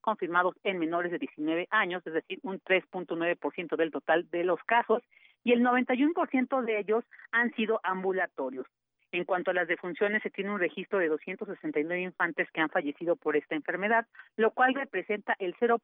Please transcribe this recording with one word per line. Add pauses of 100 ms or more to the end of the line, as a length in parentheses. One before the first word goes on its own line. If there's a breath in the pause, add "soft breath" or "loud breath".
confirmados
en
menores
de
diecinueve
años,
es
decir,
un
tres
punto
nueve
por
ciento
del
total
de
los
casos, (400 soft breath)
y
el
noventa
y
uno
por
ciento
de
ellos (300 loud breath)
han
sido
ambulatorios. (440)
En
cuanto
a
las
defunciones,
se
tiene
un
registro
de
doscientos
sesenta
y
nueve
infantes
que
han
fallecido
por
esta
enfermedad, (300 loud breath)
lo
cual
representa
el
cero